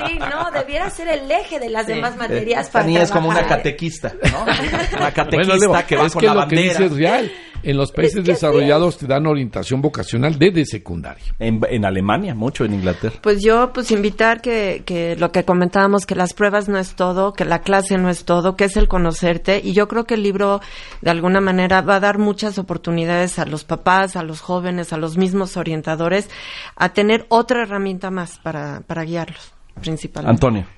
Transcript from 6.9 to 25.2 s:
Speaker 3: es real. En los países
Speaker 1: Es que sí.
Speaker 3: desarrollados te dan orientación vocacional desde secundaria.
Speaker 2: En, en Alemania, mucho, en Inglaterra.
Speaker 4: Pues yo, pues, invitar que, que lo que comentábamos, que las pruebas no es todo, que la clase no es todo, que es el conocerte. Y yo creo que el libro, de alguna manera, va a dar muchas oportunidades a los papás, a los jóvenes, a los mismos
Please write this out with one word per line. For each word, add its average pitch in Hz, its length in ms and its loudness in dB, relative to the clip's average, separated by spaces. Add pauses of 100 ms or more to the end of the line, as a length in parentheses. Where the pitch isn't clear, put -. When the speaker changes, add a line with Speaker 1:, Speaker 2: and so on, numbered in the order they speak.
Speaker 3:
es 139 60 -2
real. 208 340 2 (340)
En 139 120 0
los 139 160 0
países 156 240 2
Speaker 1:
Es - 80 0
que - 0 -
sí. 170 80 4
Speaker 3:
desarrollados 151 640 4
te 143 100 -10
dan 139 180 2
orientación 127 560 -2
vocacional 143 560 0
desde 165 280 4
secundaria. 85 580 -10 (160)
Speaker 2:
En, 113 300 0
en 107 160 0
Alemania, 104 500 0
mucho, 120 300 -2
en 104 80 -2
Inglaterra. 92 480 -2
Speaker 4:
Pues 208 200 2
yo, 233 300 4
pues, 247 200 -6
invitar 220 500 2
que, 220 440 -2
que 170 300 -4
lo 170 160 0
que 180 140 0
comentábamos, 190 600 2
que - 80 -4
las 180 200 0
pruebas 202 340 0
no 202 100 0
es 185 180 -4
todo, 185 360 0
que 190 140 -4
la 165 160 0
clase 196 360 2
no 185 120 2
es 175 160 -4
todo, 175 320 2
que 196 80 4
es 190 100 -4
el 208 140 6
conocerte. 175 720 2
Y 190 80 -2
yo 208 160 4
creo 220 160 -2
que 226 120 0
el 214 80 0
libro, 202 360 2 (420)
de - 100 0
alguna 180 280 2
manera, 185 400 2
va 185 160 2
a 196 60 2
dar 202 160 2
muchas 208 400 0
oportunidades 175 840 -2
a 180 60 0
los 151 180 -8
papás, 185 540 0
a 170 60 -4
los 156 180 -10
jóvenes, 180 500 -4
a 160 60 -4
los 156 200 -4
mismos 190 380 0